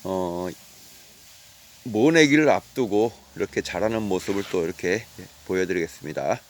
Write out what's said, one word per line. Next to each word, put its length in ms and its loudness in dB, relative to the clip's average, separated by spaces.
어, 460 -4
모내기를 640 4
앞두고 640 0
이렇게 260 -4
자라는 420 -2
모습을 480 -2
또 120 0
이렇게 420 -4
보여드리겠습니다. 960 -4